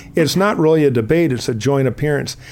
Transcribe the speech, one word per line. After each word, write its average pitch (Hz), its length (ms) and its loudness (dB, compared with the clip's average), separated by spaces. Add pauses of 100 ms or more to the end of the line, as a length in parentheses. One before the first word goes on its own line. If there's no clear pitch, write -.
(160)
it's 156 200 0
not 196 220 0
really 160 280 2
a 139 60 4
debate, 135 400 0
it's 120 180 -6
a 127 40 0
joint 131 340 0
appearance. 135 500 -4 (140)